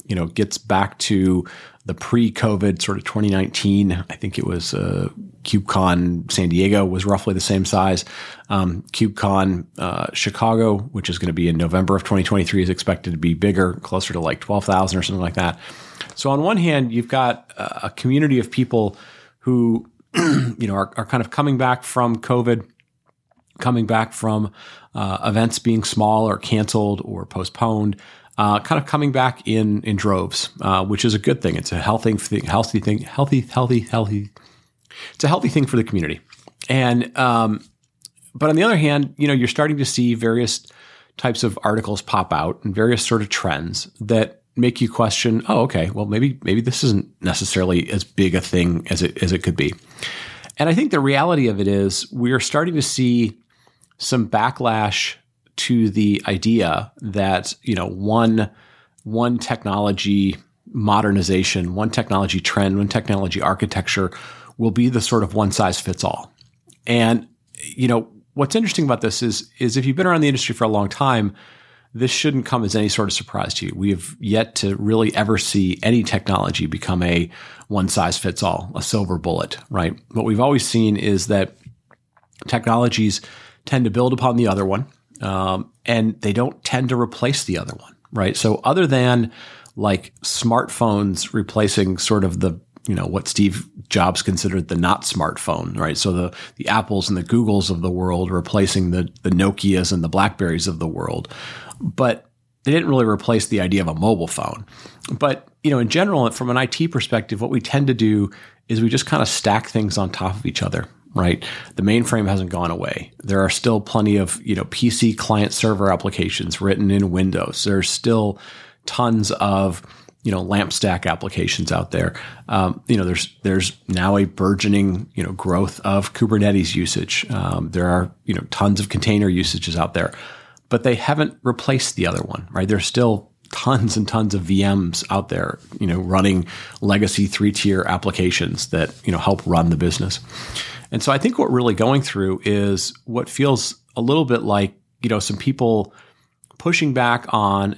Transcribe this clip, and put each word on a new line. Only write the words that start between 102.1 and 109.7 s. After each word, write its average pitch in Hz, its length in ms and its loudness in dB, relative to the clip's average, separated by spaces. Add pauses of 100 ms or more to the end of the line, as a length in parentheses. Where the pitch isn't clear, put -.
they 139 80 2
didn't 165 160 2
really 131 160 4
replace 110 440 2
the 107 120 0
idea 92 220 0
of 82 60 -4
a 80 60 -4
mobile 87 320 2
phone. - 380 -8 (480)
But, 135 360 -2 (140)
you 151 80 2
know, 139 80 4
in 117 120 0
general, 165 400 2
from 123 180 -4
an 123 80 0
I 131 80 2
T 160 240 -2
perspective, 110 540 -2
what 120 80 -4
we 123 100 0
tend 139 280 0
to 131 60 2
do 107 360 2 (380)
is 110 120 0
we 113 80 4
just 131 180 0
kinda 127 200 2
stack 110 420 0
things 107 300 -2